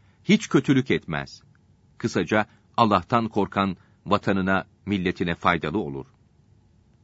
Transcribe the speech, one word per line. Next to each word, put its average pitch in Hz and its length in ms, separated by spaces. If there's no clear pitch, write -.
hiç - 240
kötülük 131 440
etmez. 76 520
Kısaca 107 480
Allah'tan 110 500
korkan 98 500
vatanına, 95 600
milletine 90 500
faydalı 82 420
olur. 69 280